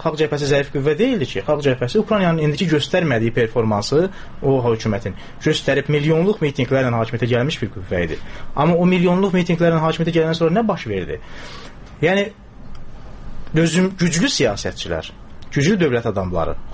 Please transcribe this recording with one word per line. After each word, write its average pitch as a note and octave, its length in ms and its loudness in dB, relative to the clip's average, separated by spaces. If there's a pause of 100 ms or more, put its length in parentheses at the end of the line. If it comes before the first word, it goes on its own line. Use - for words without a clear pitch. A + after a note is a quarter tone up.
Xalq D3+ 220 -2
Cəbhəsi D3 320 0
zəif C#3 180 0
qüvvə D3 240 0
deyildi G#3+ 380 2
ki, F#2+ 100 -4
Xalq D3 220 2
Cəbhəsi C3+ 340 2
Ukraynanın F3 460 2
indiki D#3 240 0
göstərmədiyi C3+ 640 2
performansı A2+ 680 2 (360)
o C3+ 240 4
hökumətin G#2+ 540 -2 (260)
göstərib C#3+ 480 2
milyonluq D#3+ 480 2
mitinqlərlə C3+ 560 0
hakimiyyətə A#2 380 0
gəlmiş C3+ 260 0
bir - 140 -4
qüvvə F#2 320 -2
idi. D#2 140 -6 (340)
Amma E3 240 4
o F3+ 100 4
milyonluq F#3 480 2
mitinqlərlə E3+ 460 2
hakimiyyətə D#3+ 340 0
gələndən D#3+ 220 2
sonra E3 220 2
nə A3 60 0
baş F3+ 200 -2
verdi? F2 320 -4 (840)
Yəni, G3 300 2 (1200)
dözüm-, E3+ 440 2
güclü F3 320 2
siyasətçilər, F#2 800 -2 (400)
güclü D#3+ 280 2
dövlət A#2+ 320 2
adamları, F2 440 -2 (180)